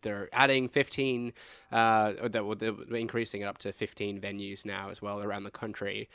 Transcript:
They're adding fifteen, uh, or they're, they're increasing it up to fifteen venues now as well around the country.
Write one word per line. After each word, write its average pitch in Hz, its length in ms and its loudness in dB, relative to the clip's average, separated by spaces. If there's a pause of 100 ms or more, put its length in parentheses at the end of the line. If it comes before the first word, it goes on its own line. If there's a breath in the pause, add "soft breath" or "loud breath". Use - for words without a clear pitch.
They're 101 320 -4
adding 131 340 6
fifteen, 127 640 0 (380 loud breath)
uh, 110 500 6
or 120 80 -2
they're, 107 260 -2
they're 110 440 -4
increasing 117 440 -2
it - 20 -4
up 101 140 -6
to 101 120 -6
fifteen 101 480 -4
venues 98 460 -8
now 98 240 -6
as 95 120 -12
well 101 200 -4
around 101 220 -4
the 101 80 -12
country. 104 640 -6